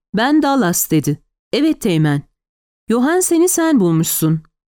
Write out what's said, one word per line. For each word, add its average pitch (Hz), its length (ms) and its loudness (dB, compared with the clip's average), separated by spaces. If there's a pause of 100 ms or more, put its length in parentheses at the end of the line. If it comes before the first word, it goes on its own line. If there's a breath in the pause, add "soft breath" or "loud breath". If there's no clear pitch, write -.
(140)
"Ben 269 280 2
Dallas," 262 500 0
dedi. 147 320 -2 (300)
"Evet 302 280 0
teğmen." 151 420 0 (640)
"Johansen'i 330 600 0
sen 320 300 0
bulmuşsun." 160 640 0 (280)